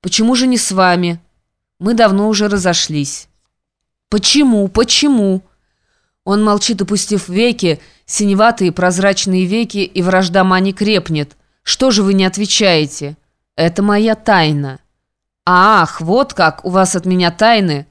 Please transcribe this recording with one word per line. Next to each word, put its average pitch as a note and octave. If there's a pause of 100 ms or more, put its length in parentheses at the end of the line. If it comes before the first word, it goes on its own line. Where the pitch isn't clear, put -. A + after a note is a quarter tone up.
«Почему A3
же B3+
не B3+
с -
вами?» F3+ (580)
«Мы G3+
давно G#3
уже G#3
разошлись». F3 (800)
«Почему? G#3+
Почему?» G#3+ (800)
Он G3+
молчит, G#3
опустив G3
веки, G3 (300)
Синеватые G3+
прозрачные F#3
веки, G#3
и F#3+
вражда F#3
Мани F#3+
крепнет. F3+ (260)
«Что -
же G#3
вы G3
не F#3+
отвечаете?» F3 (360)
«Это E3+
моя G#3
тайна». D3+ (680)
«Ах, F3+
вот A3
как, -
у F#3
вас F#3
от E3+
меня F3+
тайны!» F#3+